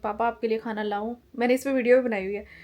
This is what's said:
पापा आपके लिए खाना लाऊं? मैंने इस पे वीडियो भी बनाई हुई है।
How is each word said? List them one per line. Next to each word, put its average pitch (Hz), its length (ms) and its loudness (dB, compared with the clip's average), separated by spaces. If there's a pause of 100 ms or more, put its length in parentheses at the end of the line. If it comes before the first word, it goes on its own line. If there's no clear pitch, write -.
पापा 214 240 -2
आपके 233 200 -4
लिए 220 100 0
खाना 220 260 -6
लाऊं? 208 320 -4 (240)
मैंने 240 140 2
इस 262 100 0
पे 269 100 -2
वीडियो 247 240 6
भी 262 60 4
बनाई 220 200 -2
हुई 196 100 -6
है। 208 120 -8 (180)